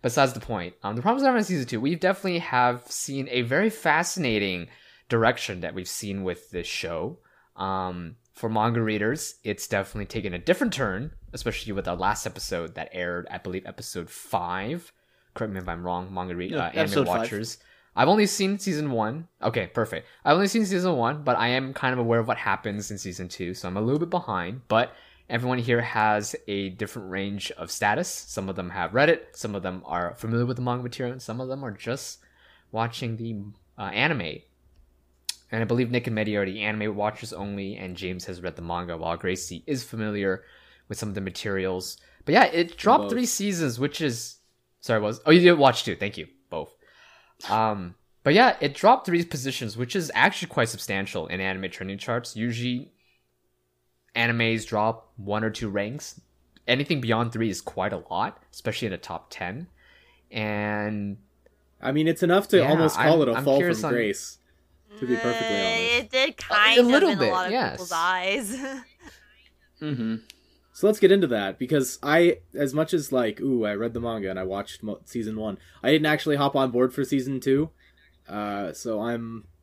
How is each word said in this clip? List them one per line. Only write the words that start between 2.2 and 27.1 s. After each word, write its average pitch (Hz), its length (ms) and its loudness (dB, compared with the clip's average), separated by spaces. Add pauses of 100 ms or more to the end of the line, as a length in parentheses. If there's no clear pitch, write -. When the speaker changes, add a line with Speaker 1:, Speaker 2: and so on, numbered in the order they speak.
Speaker 1:
have 123 500 2
seen 135 420 -6
a 123 120 0
very 151 280 2
fascinating 123 960 0 (400)
direction 113 540 2
that 87 120 -6
we've 92 140 -8
seen 98 340 -6
with 90 280 -4
this 87 180 -6
show. 85 500 -6 (380)
Um, 92 600 -4 (160)
for - 160 -6
manga 113 320 2
readers, 110 540 -2 (100)
it's 104 240 -4
definitely 98 380 -2
taken 101 260 -6
a 87 60 -6
different 185 340 2
turn, 117 400 -4 (220)
especially 107 400 -6
with 95 120 -4
our 87 100 -2
last 95 300 -2
episode 87 500 -8
that 80 160 -10
aired, 87 380 -6
I - 80 -12
believe, 92 280 -8
episode 90 420 -12
five. 98 840 -6 (440)
Correct 110 180 -6
me 95 80 -6
if 90 80 -8
I'm 87 160 -8
wrong, 90 280 -4
manga 90 220 -6
re-, 90 160 -4
Speaker 2:
Yeah, 160 80 -4
Speaker 1:
uh, 85 120 -2
anime - 80 -6
Speaker 2:
episode 131 280 2
five. 95 140 0
Speaker 1:
watchers. 113 380 -6 (360)
I've 131 140 4
only 208 180 6
seen 196 320 0
season 151 320 -2
one. 120 380 -2 (140)
Okay, 110 240 0
perfect. - 400 -4 (180)
I've 147 100 6
only 190 140 4
seen 220 160 2
season 180 320 0
one, 131 280 0
but 123 140 4
I 117 100 2
am 131 260 0
kind 127 180 0
of 127 60 0
aware 117 220 4
of 110 60 0
what 117 120 -2
happens 101 520 -4
in 104 60 -10
season 90 320 -8
two, 90 240 -6
so 92 160 -8
I'm 90 80 -4
a 104 60 0
little 135 180 2
bit 170 100 -4
behind. 113 560 -4
But 113 280 2 (340)
everyone 123 300 -2
here 120 240 2
has 107 520 2 (140)
a 101 220 -2
different 98 400 -8